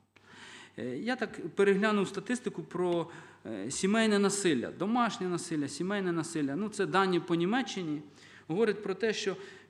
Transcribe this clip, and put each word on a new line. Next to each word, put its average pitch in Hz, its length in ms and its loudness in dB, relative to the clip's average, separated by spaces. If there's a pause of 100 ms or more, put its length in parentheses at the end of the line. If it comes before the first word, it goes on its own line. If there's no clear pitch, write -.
(760)
Е, 123 200 -6
я 233 180 -4
так - 400 -8
переглянув 202 520 4
статистику 190 560 -4
про, 175 460 0 (360)
е, 110 260 -6
сімейне 208 480 4
насилля, 165 520 2
домашнє 214 560 0
насилля, 165 400 -2
сімейне 185 440 -2
насилля. 151 440 -2
Ну, 202 140 -2
це 202 160 -2
дані 180 340 4
по 170 160 0
Німеччині. 175 680 0 (460)
Говорить 202 360 0
про 190 120 -4
те, 220 180 0
що 196 220 -2 (340)